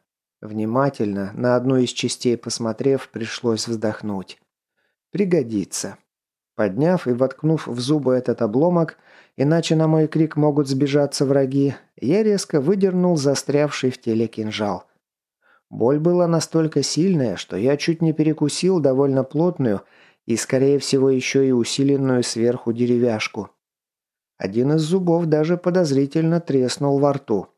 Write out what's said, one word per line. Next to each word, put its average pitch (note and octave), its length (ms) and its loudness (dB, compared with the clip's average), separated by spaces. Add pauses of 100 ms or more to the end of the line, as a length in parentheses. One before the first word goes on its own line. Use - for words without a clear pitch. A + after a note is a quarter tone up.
(400)
Внимательно G#2+ 920 -4
на B2 220 0
одну C3 200 0
из B2+ 140 2
частей A#2+ 480 -2
посмотрев, A#2+ 720 -4
пришлось A2+ 580 -4
вздохнуть. G#2+ 720 -6 (680)
«Пригодится». B2 880 -2 (560)
Подняв C3 520 0
и B2+ 60 2
воткнув C#3 540 -2
в A#2+ 140 -6
зубы B2+ 340 0
этот B2 260 -2
обломок, D3+ 560 0 (400)
иначе D#3 400 2
на D#3+ 120 4
мой D#3 200 4
крик D#3 280 -2
могут D3 320 2
сбежаться C#3+ 580 0
враги, C#3 480 2 (220)
я F3+ 260 0
резко G3 400 0
выдернул F3+ 560 2
застрявший C#3 720 0
в B2+ 100 -8
теле A2+ 260 0
кинжал. G#2+ 640 -6 (800)
Боль A2+ 280 0
была F3 280 2
настолько D#3+ 560 0
сильная, D3 540 0
что - 200 -10
я C3 200 0
чуть E3 240 -2
не D#3+ 120 2
перекусил D#3 680 0
довольно C3+ 420 2
плотную C#3+ 600 0 (420)
и, A2+ 120 -2
скорее C3+ 420 2
всего, C3+ 320 2
ещё C3 320 0
и C3 100 2
усиленную C3 680 2
сверху A#2 500 -2
деревяшку. A#2+ 800 -2 (880)
Один A#2 340 -2
из D#3+ 100 2
зубов E3+ 440 0
даже D#3 300 0
подозрительно D#3+ 840 0
треснул C#3 580 0
во C#3+ 140 2
рту. G#2+ 460 -4